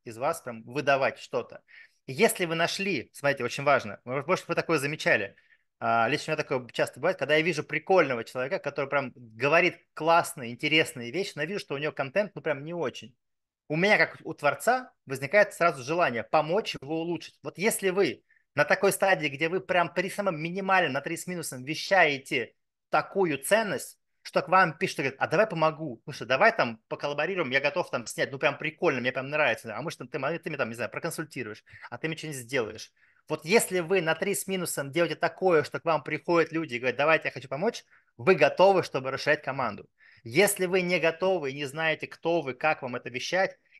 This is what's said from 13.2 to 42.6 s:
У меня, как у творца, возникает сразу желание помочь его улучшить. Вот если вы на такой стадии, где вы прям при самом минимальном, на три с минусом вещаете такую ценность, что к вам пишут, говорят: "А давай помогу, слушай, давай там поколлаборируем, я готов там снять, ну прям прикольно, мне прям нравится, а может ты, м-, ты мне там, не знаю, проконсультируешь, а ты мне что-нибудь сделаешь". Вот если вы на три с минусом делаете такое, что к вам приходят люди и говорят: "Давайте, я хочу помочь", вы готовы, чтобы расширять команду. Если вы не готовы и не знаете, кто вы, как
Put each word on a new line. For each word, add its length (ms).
У 80
меня, 240
как 240
у 100
творца, 600
возникает 480
сразу 280
желание 400
помочь 580
его 200
улучшить. 420
Вот 160
если 320
вы 320
на 100
такой 280
стадии, 340
где 220
вы 120
прям 320
при 160
самом 320
минимальном, 520
на 80
три 160
с 100
минусом 380
вещаете 880
такую 480
ценность, 600
что 200
к 60
вам 280
пишут, 220
говорят: 200
"А 100
давай 180
помогу, 560
слушай, 240
давай 240
там 380
поколлаборируем, 600
я 100
готов 300
там 160
снять, 260
ну 80
прям 180
прикольно, 420
мне 120
прям 160
нравится, 480
а 60
может 160
ты, 200
м-, 200
ты 120
мне 80
там, 100
не 60
знаю, 160
проконсультируешь, 720
а 80
ты 100
мне 80
что-нибудь 240
сделаешь". 520
Вот 160
если 360
вы 220
на 140
три 180
с 140
минусом 420
делаете 260
такое, 480
что 160
к 40
вам 180
приходят 480
люди 240
и 60
говорят: 160
"Давайте, 320
я 20
хочу 180
помочь", 360
вы 180
готовы, 480
чтобы 300
расширять 300
команду. 460
Если 420
вы 140
не 180
готовы 540
и 20
не 120
знаете, 420
кто 320
вы, 140
как 280